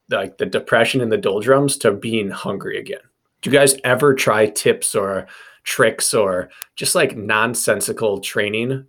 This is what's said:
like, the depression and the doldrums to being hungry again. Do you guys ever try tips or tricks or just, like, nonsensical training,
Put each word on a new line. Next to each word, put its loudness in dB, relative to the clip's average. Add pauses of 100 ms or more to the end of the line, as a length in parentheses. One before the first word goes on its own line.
like, -4
the -4
depression 2
and -2
the 4
doldrums 2
to 4
being -4
hungry -8
again. -12 (420)
Do -8
you 4
guys 6
ever 4
try 2
tips 0
or -4 (380)
tricks 0
or 0 (280)
just, -2
like, 0
nonsensical 0
training, -4